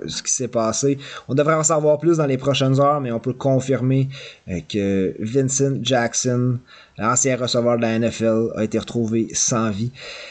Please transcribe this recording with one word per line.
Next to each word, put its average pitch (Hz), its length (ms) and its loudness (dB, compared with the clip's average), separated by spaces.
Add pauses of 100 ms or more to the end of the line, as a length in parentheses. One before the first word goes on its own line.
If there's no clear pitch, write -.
ce - 160 -8
qui - 80 -6
s'est 127 160 -2
passé. 117 520 0 (280)
On 123 80 -4
devrait 147 220 2
en 156 80 2
savoir 151 340 4
plus 160 200 4
dans 151 80 2
les 131 100 2
prochaines 135 440 2
heures, 143 200 4
mais 127 100 -4
on 117 80 -2
peut 127 140 -2
confirmer, 131 760 2 (400)
euh, 90 200 -4
que 98 500 0
Vincent 135 640 0
Jackson, 123 800 0 (360)
l'ancien 123 400 0
receveur 120 400 0
de 117 60 0
la 113 120 2
N 113 140 2
F 110 140 -6
L, 113 320 2
a 98 80 -2
été 110 160 0
retrouvé 113 540 -2
sans 113 380 0
vie. 107 200 -4 (400)